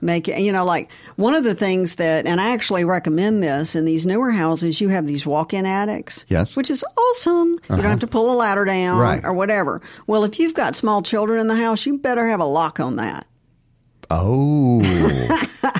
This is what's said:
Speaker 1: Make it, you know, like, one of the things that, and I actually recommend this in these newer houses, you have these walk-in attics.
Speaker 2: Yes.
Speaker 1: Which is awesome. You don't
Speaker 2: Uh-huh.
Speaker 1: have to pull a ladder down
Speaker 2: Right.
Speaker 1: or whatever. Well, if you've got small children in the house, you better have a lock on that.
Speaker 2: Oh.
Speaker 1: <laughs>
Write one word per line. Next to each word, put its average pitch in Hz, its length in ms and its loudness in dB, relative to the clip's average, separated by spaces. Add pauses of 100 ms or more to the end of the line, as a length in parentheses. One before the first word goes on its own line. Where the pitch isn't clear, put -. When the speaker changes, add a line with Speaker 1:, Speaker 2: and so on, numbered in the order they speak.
Speaker 1:
Make 170 260 -2
it, 190 120 -2
you 202 120 0
know, 185 140 0
like, 165 240 -2 (260)
one 240 200 2
of 320 80 2
the 220 100 0
things 185 420 0
that, 160 300 0
and 175 160 0
I 233 120 0
actually 196 300 -2
recommend 180 600 0
this 151 320 -2
in 160 100 0
these 160 220 0
newer 233 240 0
houses, 165 500 0
you 202 80 2
have 180 160 0
these 143 220 -4
walk-in 165 400 -2
attics. 202 600 -4
Speaker 2:
Yes. 90 300 0
Speaker 1:
Which 277 140 -2
is 262 120 -4 (140)
awesome. 349 540 2
You 339 80 -2 (100)
don't 90 120 0
Speaker 2:
Uh-huh. 202 80 2
Speaker 1:
have 120 100 2
to 233 80 -4
pull 233 260 2
a - 20 2
ladder 202 300 2
down 185 320 0
Speaker 2:
Right. 107 260 2
Speaker 1:
or 180 100 -2
whatever. 190 480 -2 (260)
Well, 214 160 2
if 214 160 -2
you've 330 160 0
got 190 200 -2
small 208 280 0
children 220 360 0
in 220 80 0
the 220 80 2
house, 226 300 0
you 285 140 -2
better 240 280 0
have 214 120 0
a 160 60 0
lock 151 340 0
on 127 160 -2
that. 107 320 -6 (840)
Speaker 2:
Oh. 123 720 2
Speaker 1:
<laughs> 85 640 2 (320)